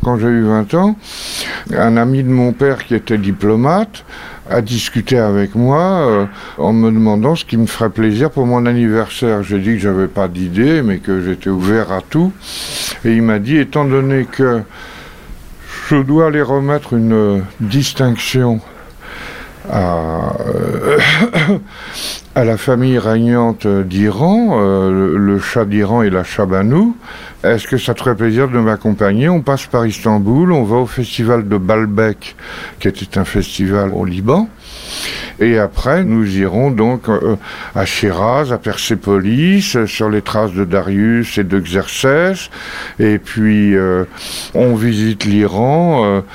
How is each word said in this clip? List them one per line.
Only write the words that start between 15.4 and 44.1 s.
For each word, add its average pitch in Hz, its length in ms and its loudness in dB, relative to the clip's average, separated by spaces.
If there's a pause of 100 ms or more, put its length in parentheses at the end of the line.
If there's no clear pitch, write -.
je 156 80 2
dois 147 320 4
aller 147 140 0
remettre 139 540 0
une, 113 180 4
euh, 104 260 2 (220)
distinction 123 1000 0 (1120)
à, 82 640 -2 (140)
euh, - 560 0
<coughs> 180 540 0 (800)
à 127 100 2
la 113 100 2
famille 127 440 2
régnante 117 680 2
d'Iran, 104 920 2
euh, 95 300 2
le, 95 260 2
le 101 220 4
Shah 113 260 -2
d'Iran 104 380 2
et 104 60 2
la 92 140 0
Shah 104 220 -2
Banu, 120 480 2 (500)
est-ce 107 240 0
que 127 100 0
ça 117 160 -2
te - 60 -12
ferait 123 160 0
plaisir 113 320 2
de 120 120 0
m'accompagner ? 107 680 2
On 175 140 2
passe 139 240 -2
par 117 200 0
Istanbul, 113 640 2
on 143 120 2
va 110 140 2
au 127 80 2
festival 117 600 -2
de 104 100 2
Baalbek, 107 800 0 (440)
qui - 80 0
était - 300 -4
un 92 80 0
festival 98 680 -2
au 92 120 -2
Liban, 113 440 0 (880)
et 113 180 4
après 131 460 0
nous 107 340 0
irons 98 340 0
donc, 113 380 0
euh, 104 280 0 (380)
à 98 100 0
Shiraz, 113 640 0
à 113 60 0
Persépolis, 127 1160 0
euh, 113 100 2
sur 107 240 -2
les 107 120 0
traces 107 320 -2
de 98 100 0
Darius 98 720 0
et 104 60 2
de 90 160 0
Xerxès, 135 880 -2 (500)
et 107 200 4
puis, 104 560 2
euh, 92 300 2 (480)